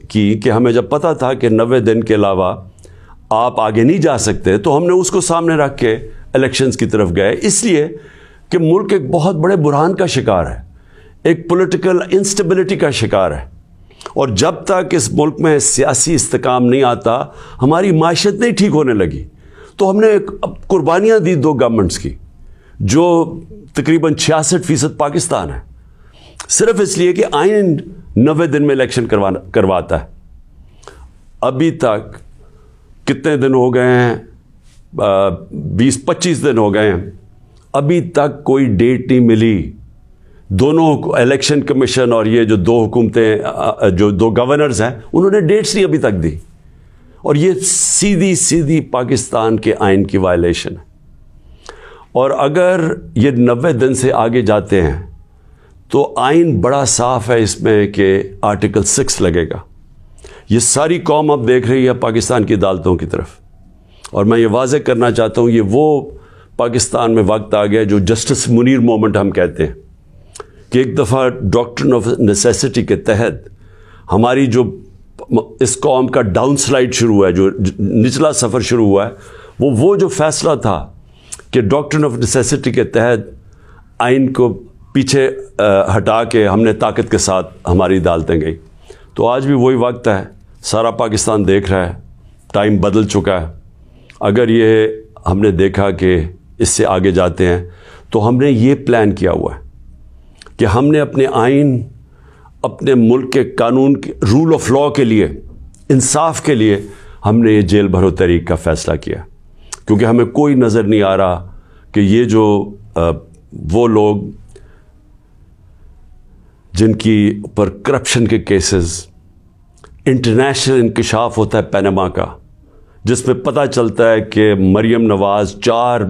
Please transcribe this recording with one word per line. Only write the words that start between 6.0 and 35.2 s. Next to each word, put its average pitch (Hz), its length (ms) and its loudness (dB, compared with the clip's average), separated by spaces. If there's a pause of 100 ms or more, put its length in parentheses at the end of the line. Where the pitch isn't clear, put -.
इलेक्शंस 131 400 0
की 113 100 -2
तरफ 104 260 0
गए, 98 220 0
इसलिए 185 540 0 (640)
कि 302 60 0
मुल्क 190 360 0
एक 160 180 -2
बहुत 170 240 0
बड़े 175 220 0
बुरहान 151 360 0
का 185 140 -2
शिकार 104 400 0
है, 60 180 -12 (600)
एक 165 240 0
पॉलिटिकल 180 520 0 (120)
इंस्टेबिलिटी 190 640 0
का 147 140 0
शिकार 95 420 -2
है। 67 200 -12 (640)
और 131 140 0
जब 156 240 0 (100)
तक 185 280 -2
इस 139 200 -2
मुल्क 151 260 0
में 156 200 2
सियासी 151 540 -2
इस्तेकाम 127 500 -2
नहीं 127 200 2
आता, 120 500 -2 (280)
हमारी 170 300 2
माशत 170 500 0
नहीं 240 120 2
ठीक 196 180 2
होने 143 220 2
लगी। 82 320 -2 (540)
तो 196 60 2
हमने 208 220 2
एक, 202 220 2 (140)
अब - 140 -8 (120)
कुर्बानियाँ 190 500 2
दी 180 160 0
दो 147 180 0
गवर्नमेंट्स 113 440 0
की, - 180 -10 (680)
जो 165 440 2 (500)
तकरीबन 156 380 0
छियासठ 156 480 0
फीसद 139 380 -2
पाकिस्तान 143 500 -4
है, 64 120 -10 (880)
सिर्फ 202 320 0
इसलिए 175 320 0
कि 190 100 0
आइन 180 560 0 (380)
नब्बे 151 300 2
दिन 143 160 0
में 143 120 2
इलेक्शन 123 300 -2
करवाना, 98 360 0 (120)
करवाता 92 440 0
है। - 120 -10 (1300)
अभी 131 280 0
तक 107 480 -4 (880)
कितने 143 300 -2
दिन 131 160 0
हो 127 180 2
गए 127 220 2
हैं? 123 220 2
आ, - 1120 -4 (220)